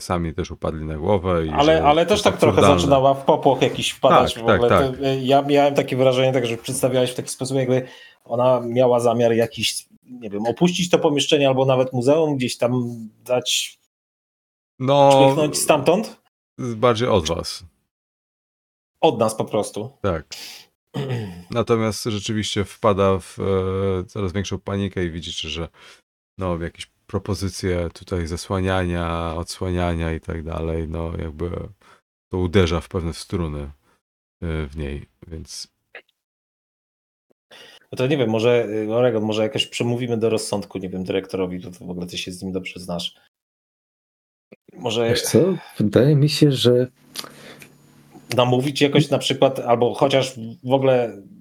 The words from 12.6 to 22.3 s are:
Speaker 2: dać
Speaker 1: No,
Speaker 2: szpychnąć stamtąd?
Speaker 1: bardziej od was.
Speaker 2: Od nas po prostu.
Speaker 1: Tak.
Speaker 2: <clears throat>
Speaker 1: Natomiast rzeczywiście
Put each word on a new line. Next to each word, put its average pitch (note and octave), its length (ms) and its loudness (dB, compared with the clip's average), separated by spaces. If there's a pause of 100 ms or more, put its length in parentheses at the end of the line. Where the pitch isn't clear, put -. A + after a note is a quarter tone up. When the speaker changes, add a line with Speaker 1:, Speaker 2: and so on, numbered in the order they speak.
Speaker 2:
dać - 540 -4 (1000)
Speaker 1:
No, C#3 340 6
Speaker 2:
szpychnąć C3+ 460 4
stamtąd? D#3+ 640 2 (380)
Speaker 1:
bardziej A#2+ 500 0
od G2 200 2
was. E2+ 360 -6 (1400)
Speaker 2:
Od D3 180 4
nas A2 160 2
po A2+ 100 -4
prostu. G#2 460 -4 (120)
Speaker 1:
Tak. E2+ 240 -4 (720)
Speaker 2:
<clears throat> A2+ 540 -8
Speaker 1:
Natomiast A2+ 540 -2
rzeczywiście G#2 600 -4